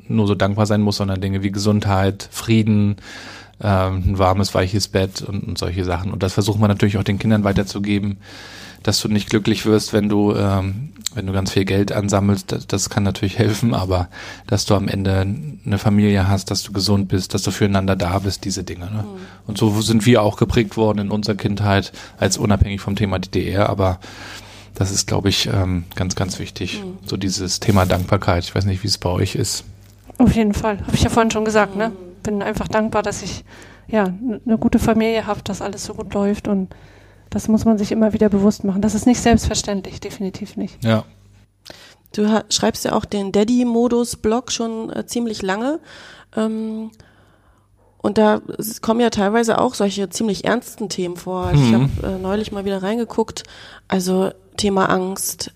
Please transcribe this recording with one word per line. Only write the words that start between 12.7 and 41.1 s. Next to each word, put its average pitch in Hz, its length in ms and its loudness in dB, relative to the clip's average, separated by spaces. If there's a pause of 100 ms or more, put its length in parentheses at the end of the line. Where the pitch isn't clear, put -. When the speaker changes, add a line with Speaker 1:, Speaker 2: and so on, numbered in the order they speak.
Speaker 1:
kann 107 120 0
natürlich 95 360 -2
helfen, 110 340 2
aber 92 360 0 (380)
dass 101 200 -2
du 107 80 4
am 98 140 0
Ende 95 380 0 (380)
eine 101 140 0
Familie 101 500 4
hast, 98 220 0
dass 101 120 -2
du 104 100 -12
gesund 98 360 2
bist, 95 240 -2
dass 98 100 -2
du - 80 -2
füreinander 98 460 2
da 90 220 0
bist, 95 260 -4
diese 98 180 -4
Dinge, 90 240 -10
ne? 107 180 -4
Speaker 2:
Mhm. 98 160 -14 (260)
Speaker 1:
Und 107 120 -6
so 107 220 2
sind 110 260 2
wir 120 160 6
auch 107 140 2
geprägt 110 400 2
worden 107 220 2
in 101 120 -2
unserer 104 260 -2
Kindheit, 101 560 0 (260)
als - 180 0
unabhängig 101 440 2
vom - 160 -4
Thema 98 220 0
D 92 120 -6
D 87 200 -2
R, 104 200 2
aber 95 300 0 (720)
das 98 160 0
ist, 95 160 -2
glaub 98 180 0
ich, 98 220 2
ähm, 92 380 0 (100)
ganz, 95 200 -4
ganz 92 240 -4
wichtig, 98 460 -8
Speaker 2:
Mhm. 131 220 -12
Speaker 1:
so - 100 -6
dieses 95 440 -4
Thema 98 260 4
Dankbarkeit. 92 580 0
Ich - 100 -12
weiß 101 120 2
nicht, 92 160 -2
wie - 60 -4
es - 100 -2
bei - 100 -2
euch 95 260 0
ist. - 300 -4 (540)
Speaker 3:
Auf 233 180 6
jeden 214 160 2
Fall, 208 340 -2
hab - 60 -6
ich - 100 2
ja 240 60 2
vorhin 226 220 4
schon 220 160 0
gesagt, 208 280 2
ne? 214 140 0
Speaker 2:
Mhm. 214 60 -8 (280)
Speaker 3:
Bin 208 200 -2
einfach 202 260 -4
dankbar, 214 340 0
dass 208 200 -4
ich, 180 220 -10 (440)
ja, 214 180 2
n-, 202 380 -4
eine 226 140 2
gute 233 200 2
Familie 220 480 2
hab, 208 180 -4
dass 196 180 -6
alles 196 220 -8
so 214 100 -10
gut 202 180 -10
läuft 202 340 0
und 190 280 -2 (560)
das - 180 -4
muss 220 160 4
man 226 140 4
sich 208 140 -2
immer 220 200 4
wieder 214 160 4
bewusst 202 360 2
machen. 196 180 0
Das 214 120 0
ist 214 120 0
nicht 247 140 4
selbstverständlich, 214 800 0
definitiv 202 560 -8
nicht. - 280 -8
Speaker 1:
Ja. 110 200 2 (1120)